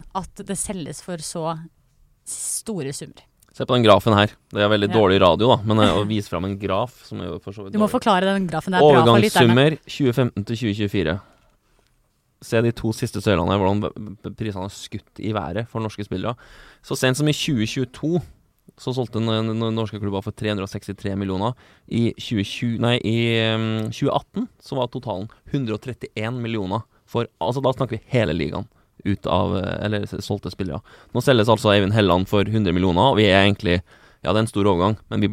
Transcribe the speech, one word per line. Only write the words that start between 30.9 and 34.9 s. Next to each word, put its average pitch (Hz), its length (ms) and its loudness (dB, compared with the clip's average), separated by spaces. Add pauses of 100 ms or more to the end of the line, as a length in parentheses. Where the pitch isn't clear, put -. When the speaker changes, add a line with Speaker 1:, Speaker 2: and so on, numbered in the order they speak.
Speaker 2:
Nå 120 100 0
selges 120 240 4
altså 110 240 4
Eivind 101 220 4
Helland 95 340 4
for 101 160 2
hundre 107 300 0
millioner, 92 380 4
og 90 60 2
vi 107 140 6
er 98 160 6
egentlig, 95 340 0 (400)
ja, 90 120 0
det - 20 2
er 110 80 2
en 113 40 0
stor 101 180 0
overgang, 98 320 2 (120)